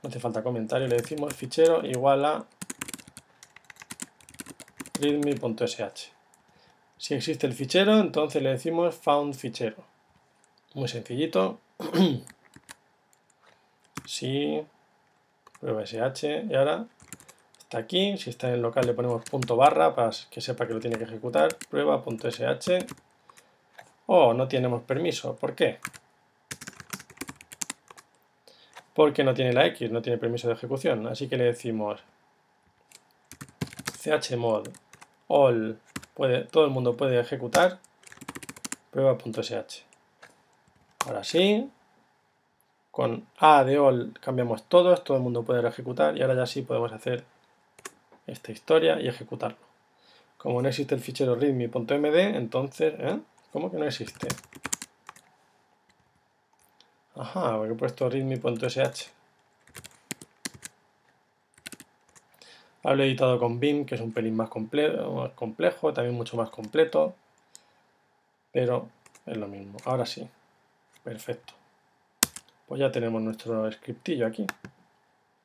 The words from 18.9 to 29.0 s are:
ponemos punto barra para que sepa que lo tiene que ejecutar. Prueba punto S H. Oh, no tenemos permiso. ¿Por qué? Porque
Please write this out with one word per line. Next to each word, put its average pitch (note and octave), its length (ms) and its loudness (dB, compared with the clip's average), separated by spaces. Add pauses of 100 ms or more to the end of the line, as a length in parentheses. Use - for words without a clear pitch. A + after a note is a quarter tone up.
ponemos A#2+ 340 -2
punto B2+ 280 -2
barra D#3 400 8
para A2+ 160 2 (180)
que - 100 -14
sepa A#2+ 280 -4
que A2+ 60 -4
lo A2 60 -2
tiene A2+ 180 -4
que A2+ 80 -6
ejecutar. A#2 500 0 (140)
Prueba C#3+ 340 0
punto A#2+ 240 -6
S B2 180 -4
H. F3+ 400 0 (1200)
Oh, D3+ 280 8
no C3 140 0
tenemos B2 360 0
permiso. D3 520 -4
¿Por - 200 -6
qué? B2 240 0 (3250)
Porque D3 300 6